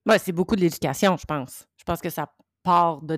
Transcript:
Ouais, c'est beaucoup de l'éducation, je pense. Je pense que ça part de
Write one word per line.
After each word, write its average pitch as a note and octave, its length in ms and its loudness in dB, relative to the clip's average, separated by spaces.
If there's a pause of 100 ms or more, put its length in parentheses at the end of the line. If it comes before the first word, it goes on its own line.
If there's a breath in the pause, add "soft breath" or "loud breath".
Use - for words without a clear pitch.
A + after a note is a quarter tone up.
Ouais, G#3 120 6
c'est F#3 140 -6
beaucoup F3+ 240 0
de F#3+ 40 2
l'éducation, E3+ 560 0
je - 80 -10
pense. C#3 420 -8 (100)
Je - 80 -20
pense E3+ 160 -6
que E3+ 100 -6
ça D3+ 220 -8 (300)
part E3+ 400 2
de D#3+ 160 -4